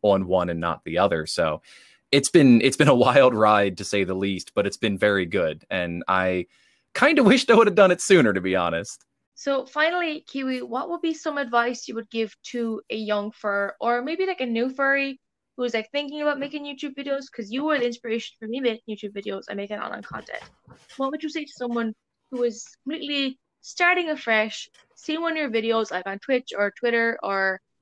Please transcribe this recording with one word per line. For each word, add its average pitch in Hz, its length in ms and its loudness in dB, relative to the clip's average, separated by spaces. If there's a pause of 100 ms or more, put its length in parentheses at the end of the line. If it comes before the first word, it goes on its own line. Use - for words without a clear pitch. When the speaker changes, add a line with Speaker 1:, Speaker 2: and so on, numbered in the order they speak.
Speaker 1:
on 95 240 2
one 90 220 0
and 85 100 -4
not 85 240 -4
the 85 160 -4
other. 85 260 2
So 78 380 -2 (480)
it's 139 180 2
been, 127 320 8
it's 131 160 2
been 147 100 6
a 143 80 6
<laughs> 123 120 4
wild 127 260 8
ride, 104 460 4
to 101 40 -10
say 101 200 0
the 92 100 -2
least, 95 400 -4
but 101 140 2
it's 98 100 -6
been 101 220 -2
very 101 260 2
good. 82 460 -2
And 87 360 -4
I 92 380 0 (500)
kinda 285 260 4
wished 240 300 6
I - 20 10
would 220 140 8
have 185 80 0
done 190 160 8
it 180 100 0
sooner, 139 320 6
to 92 80 -2
be 92 140 0
honest. 85 500 -2 (300)
Speaker 2:
So 269 320 -4
finally, 320 600 -2
Kiwi, 262 360 -6
what 254 260 -6
would 339 120 -6
be 320 120 -2
some 302 240 -6
advice 240 500 -2
you 247 60 -10
would 226 160 -10
give 226 260 -6 (100)
to 226 440 -6
a 220 60 -6
young 208 360 -4
fur, 202 480 -4
or 240 220 -2
maybe, 330 240 -4
like, 370 160 -4
a 262 60 -2
new 233 240 -2
furry 277 480 -2 (360)
who 247 100 -4
is, 233 100 -4
like, 220 160 -6
thinking 294 320 -6
about 285 160 -2
making 285 260 -8
YouTube 285 300 -10
videos? 277 360 -8
'Cause 208 200 -12
you 262 120 -4
were 311 140 0
the 240 80 -2
inspiration 233 540 -6
for 220 80 -12
me 240 120 -6
making 233 300 -4
YouTube 208 240 -10
videos 202 340 -10
and 202 100 -10
making 202 200 -10
online - 240 -10
content. - 400 -14 (560)
What 269 140 -4
would 302 100 -8
you 311 80 -8
say 302 160 -10
to - 80 -20
someone 233 400 -6 (380)
who 247 100 -6
is 233 240 -4 (180)
completely 277 540 -6 (240)
starting 349 480 -2
afresh, 220 580 -2 (280)
seeing 320 260 -6
one 330 120 -2
of 311 40 -4
your 294 140 -4
videos, 226 400 -2
like, 180 160 -6
on 196 100 -8
Twitch 262 400 -4
or 202 140 0
Twitter, 233 500 -2
or 190 400 -2 (200)